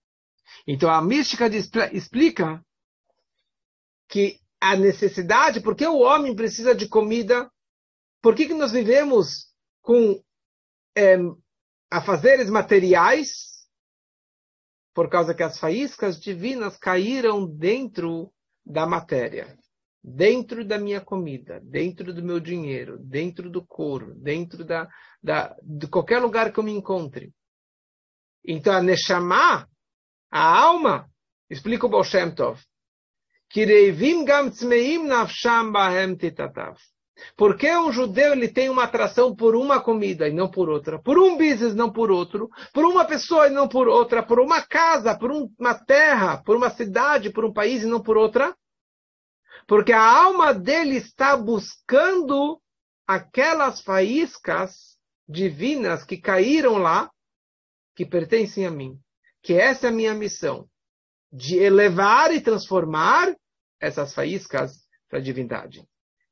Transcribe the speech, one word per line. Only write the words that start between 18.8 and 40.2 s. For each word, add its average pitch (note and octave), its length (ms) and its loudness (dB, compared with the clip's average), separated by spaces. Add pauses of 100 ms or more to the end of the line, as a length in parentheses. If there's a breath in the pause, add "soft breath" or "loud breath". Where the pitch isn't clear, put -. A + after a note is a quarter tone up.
matéria, D#3+ 720 -6 (460)
dentro A3+ 640 -2
da G#3 120 -6
minha G3+ 220 -6
comida, E3 640 -12
dentro F3 500 -8
do E3+ 100 -12
meu F3 180 -6
dinheiro, D3+ 560 -10
dentro E3+ 520 -10
do F3 160 -10
couro, C#3 500 -10
dentro E3 500 -10
da, E3 240 -8 (340 soft breath)
da, D#3 380 -6
de D3+ 260 -14
qualquer A3 320 -2
lugar A3+ 320 -2
que A3 80 -4
eu G#3+ 40 -2
me G#3+ 100 -8
encontre. F#3 580 -10 (1120)
Então, E3+ 300 -2
a F#3 80 0
Neshama, F#3 880 0 (600)
a D#3+ 320 2
alma, D#4 480 2 (400)
explica A3 360 -4
o A#3+ 40 -2
Baal G3+ 140 2
Shem F3+ 320 -2
Tov, B2 260 -6 (880)
"Ki G#3+ 140 -2
reivim G#3 640 4
gam C#4+ 240 2
tzmeim B3 580 -2
nafsham A#3 640 -2
bahem F#3+ 460 0
titatav." D3+ 600 -10 (580 loud breath)
Por G#3 220 2
que C#4+ 180 0
um E4 160 0
judeu B3 400 0
ele B3 160 0
tem C4 220 -2
uma B3+ 160 0
atração A#3 500 0
por A3+ 180 4
uma B3+ 280 0
comida G3 480 -2